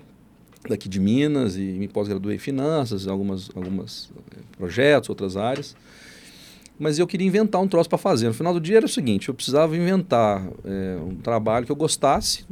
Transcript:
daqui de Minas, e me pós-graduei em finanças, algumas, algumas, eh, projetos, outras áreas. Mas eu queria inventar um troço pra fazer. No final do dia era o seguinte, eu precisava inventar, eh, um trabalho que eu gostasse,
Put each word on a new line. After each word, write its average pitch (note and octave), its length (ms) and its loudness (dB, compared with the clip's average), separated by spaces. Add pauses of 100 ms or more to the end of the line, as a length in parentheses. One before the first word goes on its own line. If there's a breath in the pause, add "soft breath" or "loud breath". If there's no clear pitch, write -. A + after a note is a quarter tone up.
(680)
daqui G#2 220 -4
de F#2+ 100 -2
Minas, B2 560 2
e F#2+ 60 -6
me F#2+ 260 -4
pós-graduei G2+ 480 -4
em G2 40 -6
finanças, C3+ 680 -2
algumas, F#2+ 480 -4
algumas, F#2 560 -8 (220)
eh, - 60 -20 (180)
projetos, A#2+ 520 2
outras F#2+ 280 -4
áreas. C3 360 -4 (1040 loud breath)
Mas D3+ 220 0
eu F3 80 2
queria F#3+ 200 0
inventar G#3 340 2
um G3 60 2
troço E3 220 2
pra F3 80 0
fazer. C3+ 300 2
No A2+ 60 2
final E3 200 0
do F3 60 0
dia F3 180 4
era A3+ 80 6
o - 40 0
seguinte, A#2 400 0
eu C3+ 40 0
precisava D3+ 440 2
inventar, A#2+ 680 2 (200)
eh, F#2+ 360 -4
um F2+ 140 -8
trabalho A2+ 500 0
que C3 60 -4
eu D3 60 -2
gostasse, D3+ 760 0